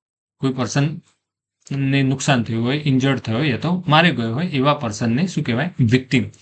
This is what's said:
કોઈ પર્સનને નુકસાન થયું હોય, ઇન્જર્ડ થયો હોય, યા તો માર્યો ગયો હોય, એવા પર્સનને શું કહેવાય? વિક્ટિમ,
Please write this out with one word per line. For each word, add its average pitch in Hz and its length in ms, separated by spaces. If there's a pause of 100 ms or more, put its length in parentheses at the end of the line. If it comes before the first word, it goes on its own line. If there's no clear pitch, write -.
(360)
કોઈ 135 160
પર્સનને 139 1500
નુકસાન 131 400
થયું 113 220
હોય, 131 140
ઇન્જર્ડ 131 400
થયો 110 180
હોય, 143 140
યા 123 60
તો 180 320
માર્યો 156 260
ગયો 113 200
હોય, 165 120
એવા 143 280
પર્સનને 120 520
શું 175 180
કહેવાય? 135 360
વિક્ટિમ, 123 480 (140)